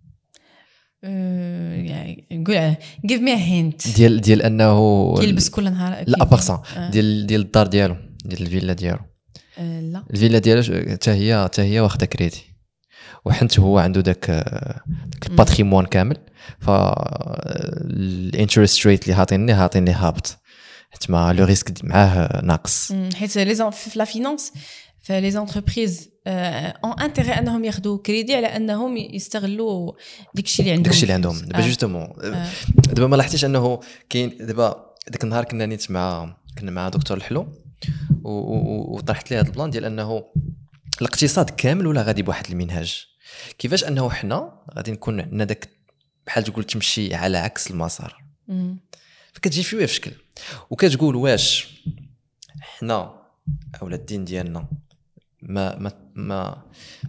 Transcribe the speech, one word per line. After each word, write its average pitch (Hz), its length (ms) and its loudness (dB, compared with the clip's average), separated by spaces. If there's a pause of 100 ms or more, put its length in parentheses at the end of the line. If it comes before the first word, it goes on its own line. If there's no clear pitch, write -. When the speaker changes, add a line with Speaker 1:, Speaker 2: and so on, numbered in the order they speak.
(1040)
Speaker 1:
آه، 180 720 -6
يعني، 165 720 -8
قول، 202 100 2
آه، 156 220 2 (280)
give 233 140 2
me 254 80 2
a 240 100 4
hint. 165 580 0
Speaker 2:
ديال، 113 240 8
ديال 107 220 6
أنه 107 800 4
Speaker 1:
كيلبس 190 300 2
كل 202 140 -4
نهار، 185 280 -2
Speaker 2:
لا، - 120 -8
Speaker 1:
كيلبس، 123 160 2
Speaker 2:
أبار - 200 6
سا. - 220 -2 (140)
Speaker 1:
آه. - 140 -8
Speaker 2:
ديال، 107 360 2
ديال 107 140 2
الدار 104 260 4
ديالو، 95 300 2 (280)
ديال 92 180 -8
الفيلا 92 300 -2
ديالو. 90 280 -4 (580)
Speaker 1:
آه، 165 220 -8
لا. 165 300 -8
Speaker 2:
الفيلا 113 280 6
ديالو 117 240 6
ش-، 87 280 -2
حتى 98 200 -2
هي، 104 340 2
حتى 98 180 0
هي 101 180 2
واخدة 98 260 2
كريدي. - 360 -2 (840)
وحنت - 340 2
هو 98 200 8
عنده 92 220 4
داك، 90 300 0
آه، - 500 -4 (260)
داك - 200 -12
Speaker 1:
مم. - 40 -8
Speaker 2:
الباتريمون 98 560 4
كامل. 98 300 2 (440)
ف، - 100 0
آه، - 1120 -2
الانترست 95 1040 2
ريت 98 160 6
اللي 90 120 0
هاطيني، 98 380 4
هاطيني 92 380 4
هابط. - 480 0 (520)
حيت - 200 -8
ما 85 220 4
لو 92 120 6
ريسك 95 260 4
د-، - 140 -10
معاه 90 600 4
ناقص. - 480 0
Speaker 1:
مم، 190 220 -4
حيت 202 240 -4
لي 196 160 0
زون-، 220 160 -2
في، 214 200 -10
في 220 80 -8
لا 214 60 2
فينانس، 254 480 -6 (480)
في 190 200 -4
لي 196 100 0
زونتربريز، 202 800 -4 (160)
آه، 180 480 -4 (100)
اون 240 160 -4
انتيغي 269 320 -2
انهم 233 320 -2
ياخذوا 202 340 -4
كريدي 220 360 -2
على 240 120 0
انهم 220 500 -4
ي-، 214 160 -10
يستغلوا 196 800 -6 (420)
داكشي - 280 -2
اللي 190 100 2
عندهم. 165 120 4
Speaker 2:
داكشي 175 180 4
اللي 95 100 2
عندهم. 87 260 0
دابا 87 200 -6
Speaker 1:
آه. 113 80 2
Speaker 2:
جوستومون، 104 360 -2
Speaker 1:
آه. 135 460 -8 (260)
Speaker 2:
دابا - 320 8
ما 139 100 6
لاحظتيش 135 280 2
انه 123 360 0 (300)
كاين 123 300 -2
دابا 113 540 -2 (140)
ديك - 160 -6
النهار 117 200 -2
كنا 113 220 -4
نيت 110 240 -6
مع، 90 460 -4 (220)
كنا 95 120 -10
مع 90 180 -4
دكتور 104 280 -2
الحلو 120 240 -6
و-، - 880 -4
و-، 107 40 -6
و-، 107 640 -4
وطرحت - 340 -6
ليه 117 100 0
هذا - 80 4
البلان 143 220 -6
ديال 113 140 -6
انه 110 400 -6 (760)
الاقتصاد 143 500 0
كامل 170 360 -2
ولا 143 160 0
غادي 104 200 -2
بواحد 90 280 -4
المنهاج. 85 560 -6 (520)
كيفاش 180 260 -2
انه 135 260 -2
حنا 151 500 -8 (160)
غادي 107 160 -8
نكون 104 280 -6
عندنا 104 240 -4
داك 104 240 -8 (580)
بحال 113 180 -2
تقول 104 200 -8
تمشي 104 500 -4
على 90 240 -2
عكس - 320 -6
المسار. - 540 -8 (240)
Speaker 1:
مم. 185 300 -6 (540)
Speaker 2:
فكتجي 175 300 -4
شويه 202 240 -4
في - 80 -4
شكل - 160 -8 (600)
وكتقول 139 460 2
واش 123 520 0 (920)
حنا - 640 -8 (600)
اولا 87 140 -10
الدين 101 280 -8
ديالنا 87 440 -8 (760)
ما، 95 360 -6
ما، 98 140 -10 (220)
ما، 98 480 -10 (460)